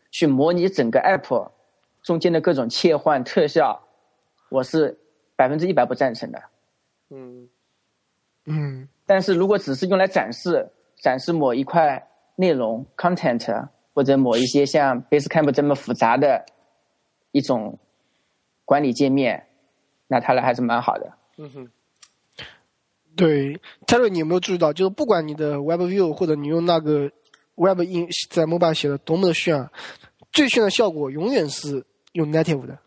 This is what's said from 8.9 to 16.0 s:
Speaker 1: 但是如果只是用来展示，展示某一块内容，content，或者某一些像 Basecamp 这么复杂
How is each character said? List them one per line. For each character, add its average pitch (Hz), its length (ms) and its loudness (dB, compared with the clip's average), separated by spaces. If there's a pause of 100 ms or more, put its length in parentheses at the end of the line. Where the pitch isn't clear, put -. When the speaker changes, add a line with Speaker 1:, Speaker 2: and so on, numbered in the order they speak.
Speaker 1:
但 190 160 2
是 190 120 0
如 180 140 2
果 202 100 2
只 139 180 -4
是 185 120 -4
用 190 100 2
来 190 100 4
展 127 240 -2
示， 143 380 -2 (320)
展 131 160 0
示 175 140 -6
某 143 220 2
一 135 100 -2
块 143 460 0 (260)
内 185 160 2
容， 120 340 -2 (120)
content， 131 720 -2 (240)
或 143 100 0
者 135 140 4
某 123 180 2
一 123 100 2
些 135 200 2
像 135 400 0
Basecamp 147 460 2
这 147 120 0
么 143 100 2
复 120 200 -4
杂 117 240 2